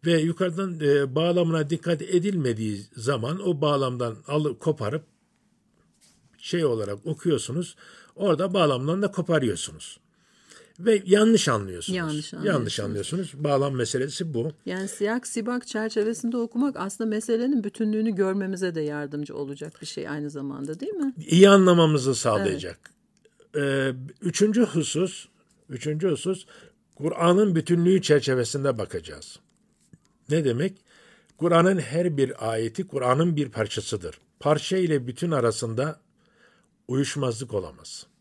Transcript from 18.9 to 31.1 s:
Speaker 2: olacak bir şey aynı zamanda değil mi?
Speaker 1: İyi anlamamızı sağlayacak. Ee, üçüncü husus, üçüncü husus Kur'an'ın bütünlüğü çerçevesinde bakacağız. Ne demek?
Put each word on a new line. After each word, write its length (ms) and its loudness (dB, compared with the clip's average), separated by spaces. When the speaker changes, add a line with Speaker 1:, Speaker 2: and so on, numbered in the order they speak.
Speaker 2:
olacak 360 -10
bir 40 -14
şey 220 -10
aynı 220 -6
zamanda 500 -8
değil 120 -6
mi? 220 -4
Speaker 1:
İyi 220 10
anlamamızı 680 6
sağlayacak. 760 -2
Ee, 360 0
üçüncü 400 2
husus, 640 -2
üçüncü 400 -4
husus 380 -2
Kur'an'ın 600 2
bütünlüğü 480 4
çerçevesinde 760 2
bakacağız. 600 -10
Ne 140 2
demek? 320 0